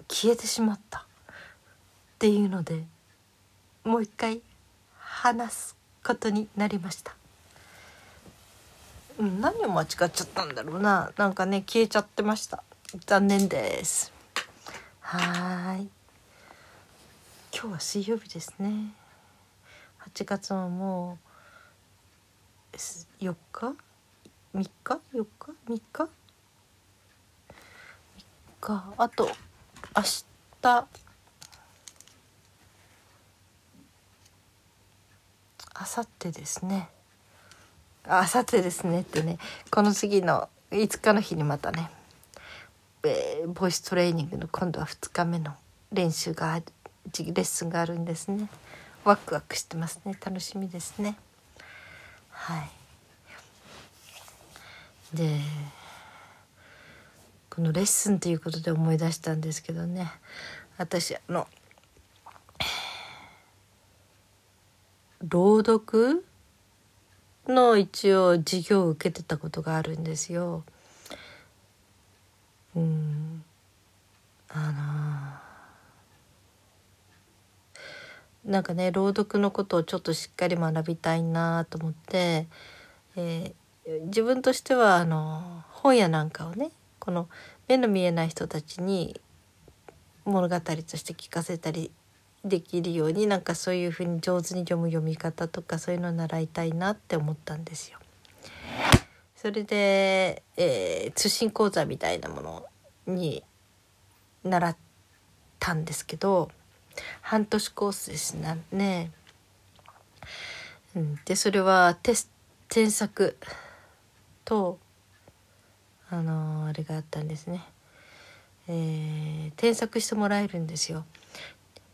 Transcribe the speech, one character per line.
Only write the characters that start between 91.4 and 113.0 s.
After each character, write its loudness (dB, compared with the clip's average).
せ -6
た -4
り -6
で 2
き -2
る -2
よ 2
う 2
に、 2
な 4
ん -2
か -4
そ -2
う 2
い 0
う -2
ふ -8
う -2
に -2
上 0
手 -6
に -2
読 0
む 0
読 0
み -2
方 -4
と -8
か、 -6
そ -2
う 0
い -2
う -2
の -2
を -2
習 -2
い -2
た -4
い 0
な 0
っ -2
て -6
思 0
っ -4
た -10
ん -10
で -12
す -12
よ。 -20
そ -4
れ -4
で、 4
え 0
ー、 -8
通 0
信 0
講 2
座 0
み -6
た -2
い -2
な -10
も -10
の -12
に -4
習 2
っ -10
た -4
ん -2
で -8
す -8
け -8
ど、 2
半 2
年 0
コ -2
ー 0
ス -10
で -8
す -6
な-、 -6
ね。 0
う -2
ん、 -2
で、 0
そ 2
れ 4
は 8
テ 4
ス-、 -2
添 4
削 0